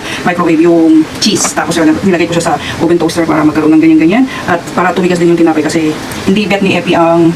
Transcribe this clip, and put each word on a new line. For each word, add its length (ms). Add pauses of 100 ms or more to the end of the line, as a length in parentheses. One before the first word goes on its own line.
(260)
microwave 320
yung 480 (160)
cheese. 320
Tapos 240
yun, 240
nilagay 240
ko 80
siya 160
sa 40 (280)
oven 160
toaster 240
para 180
magkaroon 300
ng 80
ganyan-ganyan. 480 (180)
At 140 (160)
para 160
tumigas 260
din 140
yung 80
tinapay 240
kasi 320 (320)
hindi 180
bet 140
ni 160
Epi 180
ang 440